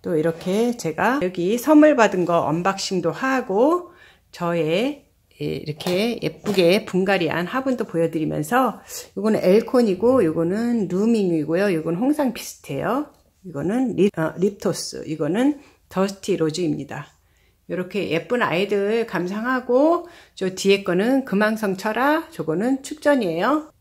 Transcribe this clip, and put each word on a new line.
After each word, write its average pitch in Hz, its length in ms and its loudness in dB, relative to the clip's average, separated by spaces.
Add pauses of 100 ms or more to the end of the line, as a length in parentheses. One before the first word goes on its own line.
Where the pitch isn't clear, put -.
또 180 140 -4
이렇게 185 600 0
제가 196 460 -2
여기 185 340 -2
선물 302 400 6
받은 190 260 4
거 170 200 2
언박싱도 175 680 -2
하고 262 800 0 (400)
저의, 175 800 -2 (320)
예, 147 40 -6
이렇게 180 760 -4
예쁘게 190 640 2
분갈이한 180 640 0
화분도 254 380 -4
보여드리면서 165 960 -2 (360)
이거는 208 240 0
엘콘이고 226 840 4
요거는 196 640 0
루밍이고요. 185 840 2
요건 165 220 -2
홍상 269 380 0
비슷해요. 180 800 -6 (320)
이거는 185 500 -2
립-, 196 240 2
어, 160 180 -2
립토스, - 680 -4
이거는 170 540 0 (260)
더스티 196 500 -2
로즈입니다. 151 720 -4 (600)
요렇게 185 400 -6
예쁜 170 320 -2
아이들 202 640 0
감상하고 247 1040 0 (260)
저 190 200 -6
뒤에 196 280 2
거는 214 400 2
금황성 214 540 0
철화, 277 540 0
저거는 196 520 -2
축전이에요. 262 960 0